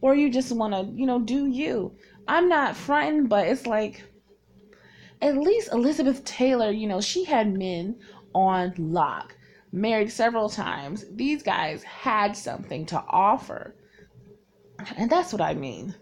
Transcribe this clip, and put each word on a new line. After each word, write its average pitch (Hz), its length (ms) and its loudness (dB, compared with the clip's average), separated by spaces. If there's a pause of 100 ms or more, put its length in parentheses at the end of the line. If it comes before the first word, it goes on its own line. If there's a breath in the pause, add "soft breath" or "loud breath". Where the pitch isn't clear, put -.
Or 262 140 6
you 294 140 4
just 254 240 0
wanna, 214 300 -2 (120)
you 254 100 -2
know, 247 140 2
do 254 260 0
you. 247 480 -2 (340 loud breath)
I'm 339 200 4
not 294 300 2
frightened, 294 500 2
but 202 200 4
it's 254 200 0
like, 214 360 -2 (1160 loud breath)
at 277 160 2
least 392 360 0
Elizabeth 269 500 2
Taylor, 247 480 0
you 214 160 -2
know, 196 140 -2
she 359 240 -2
had 226 280 2
men 185 460 -4 (340 loud breath)
on 185 440 2
lock. 156 580 -2 (360 soft breath)
Married 214 400 0
several 226 380 0
times. 190 600 -8
These 269 320 -4
guys 175 400 -2
had 208 540 -2
something - 500 -8
to - 220 -4
offer. - 680 2 (1200 soft breath)
And 226 140 -2
that's 349 240 2
what 202 80 -2
I 156 120 0
mean. 135 480 -8